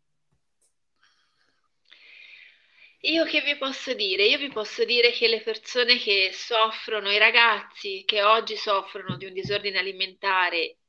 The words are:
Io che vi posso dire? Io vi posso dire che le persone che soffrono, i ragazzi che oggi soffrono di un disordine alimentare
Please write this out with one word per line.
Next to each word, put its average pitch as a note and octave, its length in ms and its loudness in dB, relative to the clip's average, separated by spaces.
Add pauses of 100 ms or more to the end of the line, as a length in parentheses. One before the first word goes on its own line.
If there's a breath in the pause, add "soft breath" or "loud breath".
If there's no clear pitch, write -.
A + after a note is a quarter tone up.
(3000 soft breath)
Io D#4 260 2
che D4+ 160 0
vi C#4+ 160 -2
posso C4+ 340 -6
dire? G3+ 320 0
Io C4+ 140 4
vi C#4 100 -6
posso A3 380 -4
dire A#3+ 240 4
che A#3+ 180 0
le A3 140 0
persone A#3+ 560 0
che G3 340 2
soffrono, A3 800 -2
i G#3 80 2
ragazzi G#3+ 880 2
che G#3 160 0
oggi G#3+ 340 4
soffrono F#3+ 600 -4
di F#3+ 80 -14
un F#3 80 -14
disordine F#3+ 440 -4
alimentare F#3 1000 -2 (100)